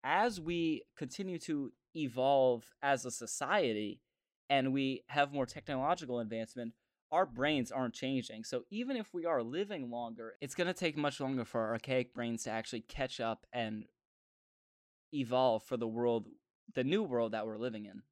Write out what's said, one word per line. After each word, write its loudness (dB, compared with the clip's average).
as 2
we 0
continue -6
to -4
evolve 4
as 2
a -6
society 0
and 4
we 0
have 2
more 0
technological -2
advancement, -6
our 4
brains 0
aren't -2
changing. -4
So -4
even -4
if -6
we -4
are 4
living -4
longer, -8
it's -10
gonna 0
take -2
much 0
longer 0
for -2
our 0
archaic 0
brains -4
to -6
actually -4
catch -6
up -2
and -4
evolve 4
for -2
the 0
world, 2
the 2
new 4
world 2
that -2
we're -4
living -4
in. -14